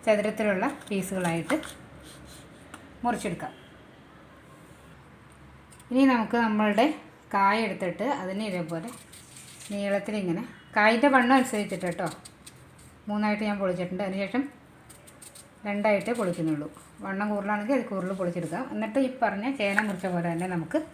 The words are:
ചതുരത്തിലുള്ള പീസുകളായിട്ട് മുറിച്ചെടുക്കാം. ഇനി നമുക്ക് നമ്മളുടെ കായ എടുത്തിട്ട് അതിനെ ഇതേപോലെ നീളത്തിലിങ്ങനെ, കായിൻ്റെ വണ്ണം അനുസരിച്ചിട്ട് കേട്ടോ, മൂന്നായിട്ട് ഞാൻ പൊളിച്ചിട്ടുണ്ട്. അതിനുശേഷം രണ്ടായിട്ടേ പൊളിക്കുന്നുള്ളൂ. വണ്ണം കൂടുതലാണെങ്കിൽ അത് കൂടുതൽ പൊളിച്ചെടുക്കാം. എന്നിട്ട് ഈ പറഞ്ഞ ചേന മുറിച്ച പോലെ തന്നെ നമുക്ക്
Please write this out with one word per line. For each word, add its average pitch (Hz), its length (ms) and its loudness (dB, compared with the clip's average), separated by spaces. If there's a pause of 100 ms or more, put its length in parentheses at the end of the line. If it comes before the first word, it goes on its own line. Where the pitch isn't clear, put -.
ചതുരത്തിലുള്ള 208 600 2 (220)
പീസുകളായിട്ട് 185 680 -2 (1500)
മുറിച്ചെടുക്കാം. 196 500 -4 (2500)
ഇനി 254 120 6 (100)
നമുക്ക് 233 320 2
നമ്മളുടെ 214 420 4 (480)
കായ 196 220 4 (100)
എടുത്തിട്ട് 190 400 -4 (140)
അതിനെ 190 300 -6
ഇതേപോലെ 170 400 -6 (840)
നീളത്തിലിങ്ങനെ, 202 680 -2 (340)
കായിൻ്റെ 226 380 6
വണ്ണം 254 240 8
അനുസരിച്ചിട്ട് 196 500 -2
കേട്ടോ, 175 200 -2 (1000)
മൂന്നായിട്ട് 208 380 0
ഞാൻ 208 140 -2
പൊളിച്ചിട്ടുണ്ട്. 180 440 -2
അതിനുശേഷം 190 380 -2 (1200)
രണ്ടായിട്ടേ 208 540 2
പൊളിക്കുന്നുള്ളൂ. 160 480 0 (360)
വണ്ണം 196 300 -2
കൂടുതലാണെങ്കിൽ 208 440 0
അത് 233 140 -2
കൂടുതൽ 190 300 -4
പൊളിച്ചെടുക്കാം. 175 420 -4 (120)
എന്നിട്ട് 214 220 -2 (100)
ഈ - 20 -2 (140)
പറഞ്ഞ 208 360 -2
ചേന 202 280 2
മുറിച്ച 185 260 -4
പോലെ 170 180 0
തന്നെ 170 220 -4
നമുക്ക് 170 260 -2 (140)